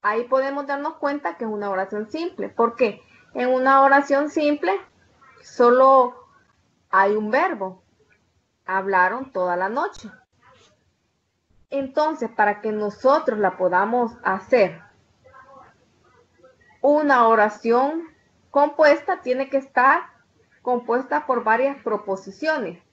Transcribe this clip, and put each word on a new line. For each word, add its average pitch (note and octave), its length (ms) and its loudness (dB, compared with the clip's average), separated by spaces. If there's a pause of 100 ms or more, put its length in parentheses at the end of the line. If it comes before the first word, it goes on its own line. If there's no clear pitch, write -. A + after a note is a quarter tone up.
Ahí A3 240 -2
podemos C4+ 420 -2
darnos C#4+ 280 -6
cuenta C#4+ 420 -6
que A#3 80 -8
es A3 40 -6
una G#3 200 -6
oración G3 420 -6
simple. E4 380 -8
¿Por A#3 260 -2
qué? A3 260 -2 (320)
En B3 160 -4
una C4 320 4
oración C#4+ 480 2
simple D4+ 440 -2 (680)
solo B3+ 880 4 (640)
hay G3+ 260 2
un G#3+ 160 -4
verbo. A#3 500 -4 (840)
Hablaron F#3+ 680 -2
toda F3+ 240 -2
la F#3 140 -4
noche. C#4+ 400 -8 (1600)
Entonces, C#4 600 -4
para G#3 300 -2
que A3 100 -6
nosotros A3 680 -2
la G3 200 -2
podamos G#3+ 560 0 (100)
hacer, G3+ 580 0 (2000)
una C#4+ 460 4
oración A#3 800 0 (420)
compuesta D4+ 720 2
tiene C4 280 -4
que C#4 80 -2
estar C4+ 440 2 (640)
compuesta B3 640 -4
por A#3+ 160 -2
varias B3+ 400 0
proposiciones. G3+ 1000 -6 (120)